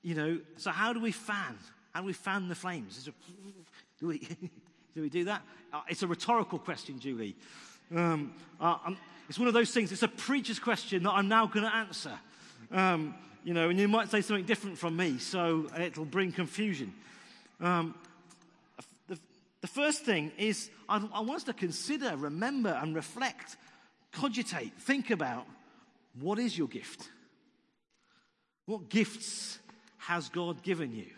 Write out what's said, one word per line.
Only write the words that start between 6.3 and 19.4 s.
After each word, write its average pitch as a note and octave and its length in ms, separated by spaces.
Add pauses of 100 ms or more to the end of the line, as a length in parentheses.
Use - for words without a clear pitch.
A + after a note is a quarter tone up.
question, C#3 400
Julie. A2+ 380 (580)
Um, E3 400 (260)
uh, D#3+ 240
I'm, F3+ 120 (320)
it's - 100
one B3 100
of A3 60
those A#3 160
things, G3 220
it's G3 100
a A3+ 60
preacher's A#3+ 500
question G3 460
that G3+ 60
I'm G3 180
now A3 180
gonna G#3+ 220
answer. G#3 440 (600)
Um, F3 420 (300)
you E3+ 100
know, E3+ 160
and F3+ 80
you G3+ 100
might G#3+ 220
say G#3+ 100
something G3 240
different G3 320
from E3 200
me, E3 220
so E3 480 (120)
it'll E3 260
bring F3+ 280
confusion. E3+ 600 (680)
Um, E3+ 340 (1120)
the, F3+ 100 (440)